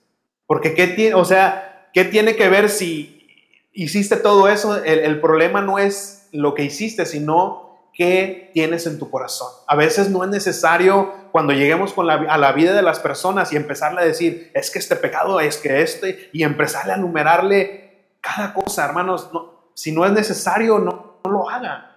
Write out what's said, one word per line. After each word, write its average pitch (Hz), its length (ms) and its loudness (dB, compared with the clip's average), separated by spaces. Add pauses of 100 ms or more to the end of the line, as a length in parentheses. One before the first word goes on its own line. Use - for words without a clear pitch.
(460)
Porque 151 280 0
qué 175 220 0
tie-, 220 180 2
o 180 100 4
sea, 190 680 0
¿qué 185 120 4
tiene 214 320 2
que 202 120 4
ver 202 200 4
si - 1040 -10
hiciste 202 440 -2
todo 202 320 6
eso? 214 280 2
El, 156 240 2
el 151 200 0
problema 160 400 2
no 196 200 -2
es - 500 -4
lo 147 240 -2
que 147 80 -2
hiciste, 151 420 -4
sino 160 600 -2 (260)
qué 185 600 -2
tienes 165 320 -2
en 151 120 -8
tu 120 120 -12
corazón. 127 380 -8 (180)
A 147 80 0
veces 156 340 2
no 185 140 0
es 190 80 -4
necesario 190 840 2 (200)
cuando 147 200 2
lleguemos 160 400 2
con 175 140 -2
la, 156 80 2
a 156 240 0
la 139 140 4
vida 160 200 4
de 202 80 4
las 165 200 2
personas 180 520 -2
y 147 40 0
empezarle 151 440 -4
a 175 40 2
decir, 160 500 -2
"Es 135 160 -4
que - 80 -6
este - 180 -4
pecado, 160 440 -2
es 151 180 -2
que 143 240 0
este", - 500 -6
y 160 100 -4
empezarle 151 500 -2
a 185 40 -4
enumerarle 185 1200 0
cada - 340 -8
cosa, 190 300 -4
hermanos. 175 480 -4
No, - 420 -14
si - 180 -8
no 165 140 2
es 202 60 2
necesario, 208 640 0
no, - 460 -6
no 190 60 -4
lo 196 200 -2
haga. 226 340 -10 (120)